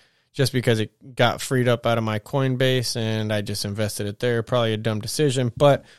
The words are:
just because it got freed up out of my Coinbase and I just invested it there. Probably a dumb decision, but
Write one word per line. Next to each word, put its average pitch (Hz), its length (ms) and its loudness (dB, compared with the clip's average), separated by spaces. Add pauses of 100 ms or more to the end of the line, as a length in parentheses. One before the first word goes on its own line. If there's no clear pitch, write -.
(320)
just 131 200 0
because 120 260 2
it 117 380 -8
got 117 240 2
freed 127 260 0
up 120 180 0
out 117 140 2
of 110 60 -2
my 107 160 -2
Coinbase 131 760 0
and 110 380 -2
I 107 80 0
just 104 240 -6
invested 104 420 -4
it 104 140 -8
there. 117 240 0
Probably 117 280 0
a 110 40 -2
dumb 110 240 -2
decision, 127 560 0
but 143 280 4 (140)